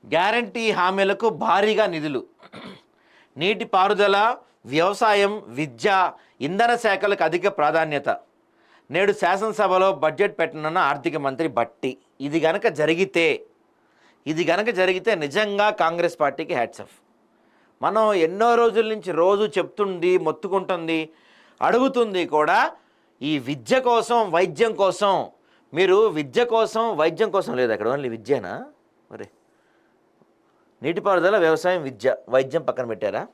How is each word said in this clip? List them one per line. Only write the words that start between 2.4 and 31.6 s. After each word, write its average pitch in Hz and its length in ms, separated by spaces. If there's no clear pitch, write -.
నీటిపారుదల, 196 760
వ్యవసాయం, 202 600
విద్య, 139 300
ఇంధన 214 240
శాఖలకు 196 440
అధిక 175 200
ప్రాధాన్యత. 151 500
నేడు 196 280
శాసనసభలో 190 680
బడ్జెట్ 170 360
పెట్టనున్న 156 400
ఆర్థిక 147 340
మంత్రి 139 220
భట్టి. 123 340
ఇది 156 180
గనక 196 220
జరిగితే, 165 460
ఇది 160 200
గనక 208 180
జరిగితే 185 320
నిజంగా 202 440
కాంగ్రెస్ 170 380
పార్టీకి 151 380
హ్యాట్స్ 113 260
ఆఫ్. - 100
మనం 208 200
ఎన్నో 202 220
రోజుల 226 320
నుంచి 190 180
రోజు 202 220
చెప్తుంది, 180 560
మొత్తుకుంటుంది, 170 720
అడుగుతుంది 226 560
కూడా 156 240
ఈ 156 40
విద్య 143 260
కోసం, 233 300
వైద్యం 196 380
కోసం. 196 300
మీరు 185 200
విద్య 147 240
కోసం, 226 300
వైద్యం 170 380
కోసం 196 220
లేదు 123 160
అక్కడ, 104 200
only 139 200
విద్యేనా? 110 380
మరి 104 160
నీటిపారుదల, 180 520
వ్యవసాయం, 165 420